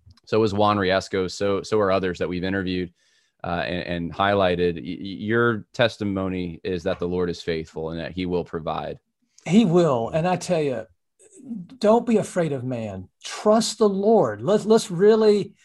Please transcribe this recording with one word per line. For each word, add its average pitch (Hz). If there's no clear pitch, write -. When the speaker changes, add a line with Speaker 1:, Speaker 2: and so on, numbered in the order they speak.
Speaker 1:
so 110
is 104
Juan 104
Riesco. 92
So, 98
so 110
are 98
others 92
that 85
we've 87
interviewed, 92
uh, 85
and, 87
and 85
highlighted. 90
Y-, 76
y-, 90
your 113
testimony 95
is 90
that 92
the 87
Lord 90
is 85
faithful 80
and 82
that 73
he 92
will 87
provide. 78
Speaker 2:
He 202
will. 156
And 160
I 180
tell 170
you, 131
don't 233
be 233
afraid 170
of 127
man. 110
Trust -
the 214
Lord. 190
Let's, 170
let's 220
really, 208